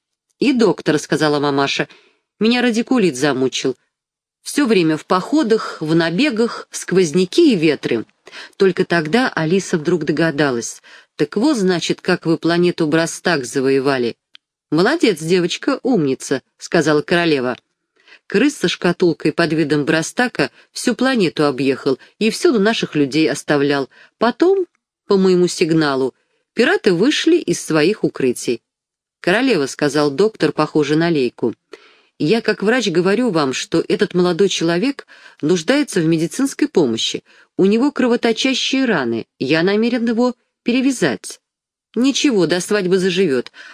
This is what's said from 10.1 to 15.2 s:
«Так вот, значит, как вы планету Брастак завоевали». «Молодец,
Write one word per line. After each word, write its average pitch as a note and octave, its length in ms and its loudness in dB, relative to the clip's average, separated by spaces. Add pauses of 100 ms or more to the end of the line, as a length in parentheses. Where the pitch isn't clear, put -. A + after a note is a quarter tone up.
«Так - 200 -4
вот, C#4 200 2
значит, F#3 440 -2
как - 260 -2
вы D#3+ 120 0
планету E3+ 480 0
Брастак D#3+ 580 -2
завоевали». C3 720 0 (560)
«Молодец, G#3+ 500 2